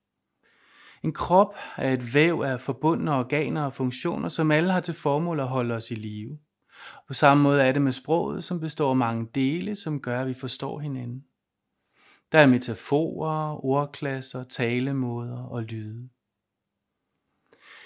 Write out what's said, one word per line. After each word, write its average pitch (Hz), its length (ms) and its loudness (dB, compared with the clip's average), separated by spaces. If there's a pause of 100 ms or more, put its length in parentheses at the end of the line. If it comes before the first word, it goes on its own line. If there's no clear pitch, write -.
(1040)
En 151 100 -2
krop 196 420 4 (220)
er 131 160 2
et 123 200 -4
væv 156 280 6
af 131 200 -2
forbundne 151 540 0
organer 143 480 0
og 135 100 -4
funktioner, 139 560 -4
som 156 220 2
alle 165 200 4
har 185 100 2
til 170 120 -6
formål 156 460 -2
at 131 80 -2
holde 123 280 0
os 113 160 -8
i 117 40 -4
live. 107 440 -10 (680)
På 139 60 -8
samme 143 300 8
måde 143 200 6
er 131 80 6
det 143 100 0
med 139 100 2
sproget, 147 520 -2
som 175 160 -6
består 156 300 -2
af 131 60 2
mange 117 400 0
dele, 170 400 -2
som 151 260 -6
gør, 123 200 -4
at 131 60 -4
vi 127 60 -6
forstår 131 460 -8
hinanden. 131 460 -8 (1040)
Der 156 80 6
er 147 80 10
metaforer, 151 1160 0
ordklasser, 135 800 -2
talemåder 123 1000 -2
og 120 200 -6
lyde. 113 460 -10 (1800)